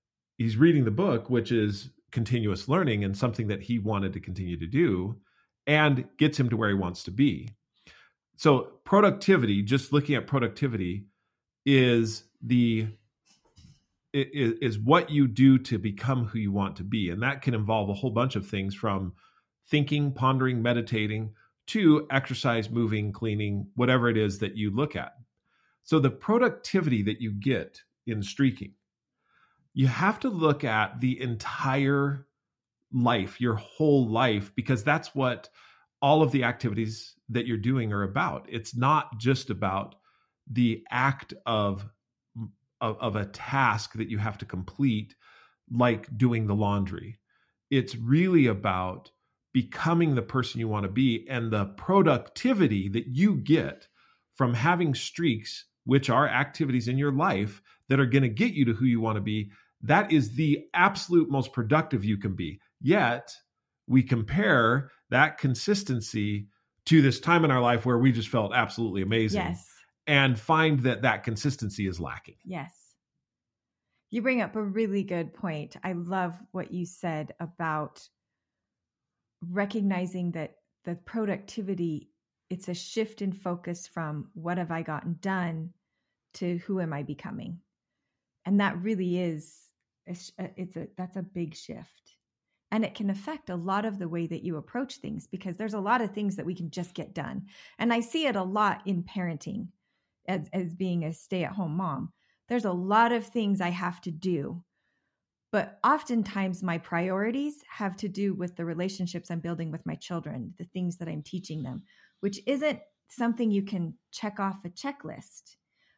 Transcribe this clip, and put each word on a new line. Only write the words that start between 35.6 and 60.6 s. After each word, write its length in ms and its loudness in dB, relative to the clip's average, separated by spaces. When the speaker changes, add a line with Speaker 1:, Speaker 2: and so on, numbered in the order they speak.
Speaker 1:
all 220 6
of 80 4
the 140 2
activities 680 -2
that 180 -2
you're 100 -2
doing 360 0
are 120 0
about. 440 -4
It's 280 -10
not 420 2
just 320 0
about 460 -4
the 420 2
act 440 -2
of, 380 -2
of, 200 -4
of 160 -2
a 100 -4
task 680 0
that 140 -6
you 100 -4
have 200 -4
to 60 -10
complete, 680 -2
like 460 0
doing 300 2
the 80 2
laundry. 640 -2
It's 260 0
really 500 4
about 640 -2
becoming 600 2
the 80 0
person 380 -2
you 80 -2
wanna 200 -2
be, 400 2
and 220 -4
the 140 2
productivity 1300 2
that 180 -4
you 280 2
get 520 0
from 180 2
having 420 2
streaks, 680 -4
which 260 2
are 180 4
activities 600 -2
in 100 0
your 140 0
life 500 -2
that 100 4
are 80 6
gonna 220 4
get 240 0
you 140 2
to 80 2
who 100 -2
you 160 4
wanna 200 0
be. 300 -2
That 320 2
is 220 4
the 400 0